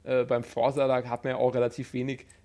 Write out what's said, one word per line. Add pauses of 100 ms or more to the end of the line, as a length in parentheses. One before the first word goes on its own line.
äh,
beim
Forza,
da
hat
man
ja
auch
relativ
wenig, (200)